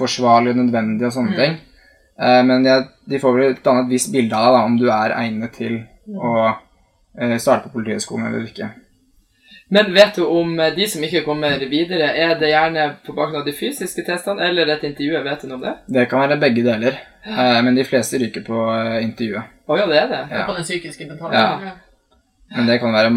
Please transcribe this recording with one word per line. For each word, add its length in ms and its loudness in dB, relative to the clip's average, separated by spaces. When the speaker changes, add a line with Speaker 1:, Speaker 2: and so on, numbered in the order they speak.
Speaker 1:
forsvarlige 440 4
og 60 0
nødvendige 500 0
og 60 -2
sånne 220 -2
Speaker 2:
Mm. 20 -2
Speaker 1:
ting. 200 2
Eh, 260 4
men 200 4
jeg, 240 4
de 100 -2
får 160 2
vel 160 4
et 160 -4
annet 240 4
visst 220 0
bilde 200 0
av 140 2
deg 80 8
da, 100 4
om 140 2
du 120 2
er 220 0
egnet 400 -6
til 320 -6
Speaker 2:
Mm. 100 -12
Speaker 1:
å, 380 0
eh, 180 0
starte 300 0
på 60 -16
Politihøgskolen 520 -6
eller 200 -6
ikke. 240 -10
Speaker 2:
Men 240 4
vet 220 6
du 120 0
om, 340 0
eh, 140 4
de 120 0
som 160 -6
ikke 220 -2
kommer 340 -2
videre, 480 0
er 220 2
det 140 2
gjerne 320 2
på 100 -12
bakgrunn 260 -2
av 40 -10
de 80 -4
fysiske 540 -8
testene 420 -4
eller 200 2
et 160 -2
intervju? 400 -4
Vet 180 -6
du 60 -12
noe 80 -10
om 60 -12
det? 120 -6
Speaker 1:
Det 180 2
kan 200 0
være 120 0
begge 220 2
deler, 340 0
Speaker 2:
Ja. 320 2
Speaker 1:
eh, 40 4
men 120 4
de 100 2
fleste 340 -2
ryker 280 -4
på, 80 -6
eh, 500 -2
intervjuet. 400 -6
Speaker 2:
Å 100 2
ja, 80 2
det 160 4
er 60 -2
det. 220 -6
Speaker 1:
Ja. 160 -4
Speaker 3:
På 80 -4
den 100 -6
psykiske 440 -10
mentale. 240 -10
Speaker 1:
Ja. 280 2
Speaker 3:
Ja. 120 -12
Speaker 1:
Men 100 0
det 140 2
kan 120 -2
være 240 2